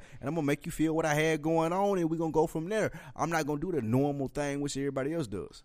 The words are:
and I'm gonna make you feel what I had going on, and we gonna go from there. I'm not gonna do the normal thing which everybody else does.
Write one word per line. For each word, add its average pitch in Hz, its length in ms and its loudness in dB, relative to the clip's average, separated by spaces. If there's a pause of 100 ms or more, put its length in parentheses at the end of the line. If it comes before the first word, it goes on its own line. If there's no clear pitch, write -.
(200)
and 120 80 -6
I'm 156 60 -2
gonna 160 120 0
make 143 200 0
you 165 60 -6
feel 156 220 2
what 160 100 2
I 151 100 2
had 156 280 2
going 165 300 2
on, 196 260 2
and 170 120 2
we 165 60 0
gonna 160 160 0
go 156 140 6
from 160 220 -4
there. 208 220 0 (240)
I'm - 160 -2
not 160 160 0
gonna 147 140 -2
do 185 120 -4
the 143 100 0
normal 135 460 2
thing 143 320 -4
which 143 160 -4
everybody 139 360 -2
else 165 140 -2
does. 95 380 -10